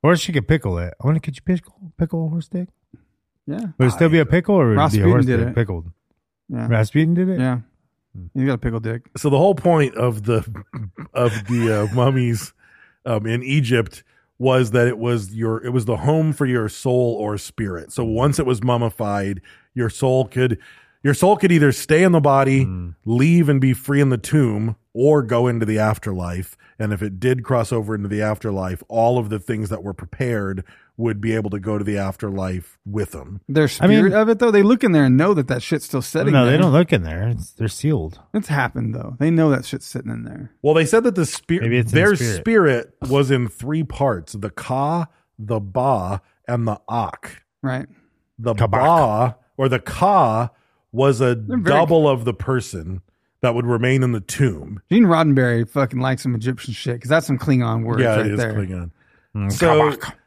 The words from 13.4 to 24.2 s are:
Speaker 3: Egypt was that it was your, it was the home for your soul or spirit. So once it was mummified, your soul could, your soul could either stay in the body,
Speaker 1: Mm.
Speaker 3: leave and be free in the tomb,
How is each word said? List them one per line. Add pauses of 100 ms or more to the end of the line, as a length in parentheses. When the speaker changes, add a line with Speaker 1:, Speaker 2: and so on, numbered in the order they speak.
Speaker 3:
Egypt (360)
was
that
it
was
your,
it
was
the
home
for
your
soul
or
spirit.
So
once
it
was
mummified, (340)
your
soul
could, (440)
your
soul
could
either
stay
in
the
body,
Speaker 1:
Mm. (100)
Speaker 3:
leave
and
be
free
in
the
tomb, (160)